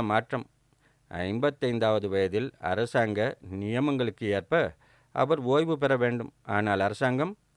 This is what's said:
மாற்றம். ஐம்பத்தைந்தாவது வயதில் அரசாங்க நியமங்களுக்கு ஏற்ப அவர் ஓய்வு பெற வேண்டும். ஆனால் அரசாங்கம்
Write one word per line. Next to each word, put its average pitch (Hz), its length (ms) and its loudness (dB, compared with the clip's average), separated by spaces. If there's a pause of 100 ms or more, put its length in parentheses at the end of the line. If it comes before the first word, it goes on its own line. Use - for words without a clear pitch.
மாற்றம். 113 420 0 (640)
ஐம்பத்தைந்தாவது 110 960 0
வயதில் 98 400 0 (140)
அரசாங்க 107 560 0 (340)
நியமங்களுக்கு 117 760 -2
ஏற்ப 98 240 -2 (600)
அவர் 139 300 2
ஓய்வு 156 320 2
பெற 139 200 2
வேண்டும். 120 340 -2 (160)
ஆனால் 104 340 2
அரசாங்கம் 127 520 0 (240)